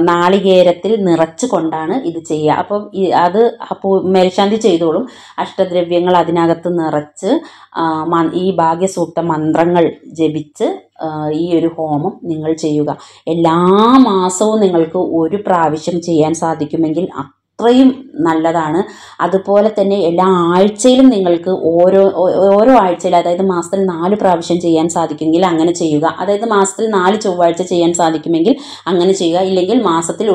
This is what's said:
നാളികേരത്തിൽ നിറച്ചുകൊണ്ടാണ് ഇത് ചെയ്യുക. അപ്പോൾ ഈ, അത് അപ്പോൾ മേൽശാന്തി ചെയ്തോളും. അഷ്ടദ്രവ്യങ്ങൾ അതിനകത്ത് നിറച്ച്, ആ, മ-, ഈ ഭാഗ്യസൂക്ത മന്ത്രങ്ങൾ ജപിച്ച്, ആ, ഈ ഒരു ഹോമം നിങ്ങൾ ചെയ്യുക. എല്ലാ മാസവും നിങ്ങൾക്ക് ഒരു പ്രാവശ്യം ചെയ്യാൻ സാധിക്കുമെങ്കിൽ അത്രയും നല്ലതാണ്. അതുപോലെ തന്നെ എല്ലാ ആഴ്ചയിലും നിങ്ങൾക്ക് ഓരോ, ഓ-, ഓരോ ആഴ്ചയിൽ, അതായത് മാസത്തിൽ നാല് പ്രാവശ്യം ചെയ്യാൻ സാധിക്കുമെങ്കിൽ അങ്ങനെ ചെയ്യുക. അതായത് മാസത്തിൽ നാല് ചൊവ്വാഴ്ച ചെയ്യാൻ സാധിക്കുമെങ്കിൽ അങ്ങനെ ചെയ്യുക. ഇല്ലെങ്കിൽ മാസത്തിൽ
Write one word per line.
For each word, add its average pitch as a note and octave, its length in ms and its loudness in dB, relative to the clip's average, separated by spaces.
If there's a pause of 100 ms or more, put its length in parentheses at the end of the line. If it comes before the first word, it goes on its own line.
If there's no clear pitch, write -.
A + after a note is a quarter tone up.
(120)
നാളികേരത്തിൽ F3+ 800 2 (180)
നിറച്ചുകൊണ്ടാണ് D#3+ 840 -2 (140)
ഇത് E3 100 -8 (120)
ചെയ്യുക. D3+ 320 0
അപ്പോൾ G#3 180 -6 (200)
ഈ, F#3+ 40 0 (220)
അത് G3 140 0 (320)
അപ്പോൾ G3 220 -2 (200)
മേൽശാന്തി G3 520 2
ചെയ്തോളും. E3+ 380 0 (400)
അഷ്ടദ്രവ്യങ്ങൾ F3 800 -2
അതിനകത്ത് E3 480 -2 (100)
നിറച്ച്, D3+ 500 -4 (500)
ആ, E3 40 -2 (300)
മ-, E3 180 0 (100)
ഈ F#3+ 40 -2 (160)
ഭാഗ്യസൂക്ത E3+ 560 -2 (120)
മന്ത്രങ്ങൾ D#3+ 540 2 (340)
ജപിച്ച്, D#3 500 -4 (360)
ആ, - 20 -8 (360)
ഈ - 20 -4 (140)
ഒരു E3 180 -2
ഹോമം D#3 360 -4 (200)
നിങ്ങൾ D#3 180 -4 (140)
ചെയ്യുക. D3 240 -2 (440)
എല്ലാ E3 240 2 (520)
മാസവും G3+ 560 0
നിങ്ങൾക്ക് E3+ 360 0 (200)
ഒരു E3 260 -2
പ്രാവശ്യം E3+ 500 -2 (100)
ചെയ്യാൻ D#3+ 260 0 (100)
സാധിക്കുമെങ്കിൽ D#3+ 640 -4 (160)
അത്രയും B3+ 680 2 (360)
നല്ലതാണ്. D#3+ 540 0 (460)
അതുപോലെ F#3+ 520 0
തന്നെ G3 200 0 (120)
എല്ലാ E3+ 160 0 (300)
ആഴ്ചയിലും B3+ 580 4
നിങ്ങൾക്ക് F3+ 380 0 (200)
ഓരോ, F#3 300 4 (220)
ഓ-, F3+ 100 2 (240)
ഓരോ A#3+ 160 6 (100)
ആഴ്ചയിൽ, F3+ 360 0
അതായത് F3 340 0
മാസത്തിൽ F3 260 -4 (140)
നാല് F3 280 -2
പ്രാവശ്യം F3 440 0
ചെയ്യാൻ E3 300 2
സാധിക്കുമെങ്കിൽ D#3+ 560 0
അങ്ങനെ E3 300 0
ചെയ്യുക. D#3 240 0 (160)
അതായത് G3+ 240 -2 (100)
മാസത്തിൽ G3 300 0 (120)
നാല് F#3+ 280 0
ചൊവ്വാഴ്ച F3 460 0
ചെയ്യാൻ E3+ 300 0
സാധിക്കുമെങ്കിൽ D#3+ 520 0 (380)
അങ്ങനെ F#3 300 2
ചെയ്യുക. F3 280 0
ഇല്ലെങ്കിൽ F#3+ 300 0 (100)
മാസത്തിൽ E3+ 460 -2